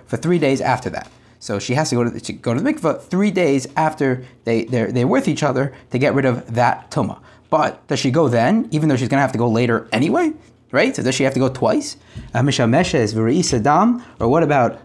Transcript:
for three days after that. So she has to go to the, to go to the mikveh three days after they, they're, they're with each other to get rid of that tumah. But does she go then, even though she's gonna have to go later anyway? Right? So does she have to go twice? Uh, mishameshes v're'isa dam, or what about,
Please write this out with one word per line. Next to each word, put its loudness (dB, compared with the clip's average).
for -6
three 0
days 0
after -2
that. -12
So -4
she -4
has 0
to 0
go 2
to -2
the, -10
to -10
go -4
to -2
the 0
mikveh -2
three -2
days 0
after -2
they, 0
they're, -2
they're 0
with 0
each -2
other -2
to -4
get 2
rid 0
of -4
that 0
tumah. -4
But -2
does -2
she 0
go 2
then, 2
even 2
though 2
she's 0
gonna 2
have 0
to -4
go 2
later 0
anyway? 0
Right? 2
So -6
does 0
she 0
have 2
to 0
go 2
twice? -2
Uh, 0
mishameshes 2
v're'isa 0
dam, 2
or 0
what 4
about, 0